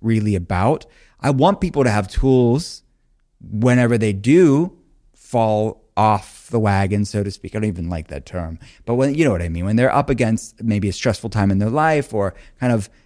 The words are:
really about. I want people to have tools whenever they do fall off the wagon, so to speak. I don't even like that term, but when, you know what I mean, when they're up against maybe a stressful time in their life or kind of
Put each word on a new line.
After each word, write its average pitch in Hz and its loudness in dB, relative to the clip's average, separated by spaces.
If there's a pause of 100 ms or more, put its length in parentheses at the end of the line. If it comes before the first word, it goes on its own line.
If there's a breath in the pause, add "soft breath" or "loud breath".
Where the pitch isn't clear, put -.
really 107 0
about. 95 -2 (340 soft breath)
I 139 0
want 165 2
people 147 0
to 117 2
have 104 0
tools 127 0 (580)
whenever 120 2
they 107 0
do 147 2 (340)
fall 110 -2 (120)
off 104 0
the 120 -2
wagon, 101 0
so 101 -4
to 98 -6
speak. - -16
I 110 -4
don't 107 -2
even 85 -6
like 82 -8
that 71 -14
term, 82 -10 (260 loud breath)
but 117 -2
when, 135 0
you 160 2
know 131 4
what 87 -2
I 85 -6
mean, 82 -4
when 104 0
they're 123 2
up 143 0
against 113 -2
maybe 104 -2
a 92 -2
stressful 113 -4
time 98 0
in 95 0
their 107 0
life 151 0
or 98 -2 (240 soft breath)
kind 123 0
of 107 -2 (160 soft breath)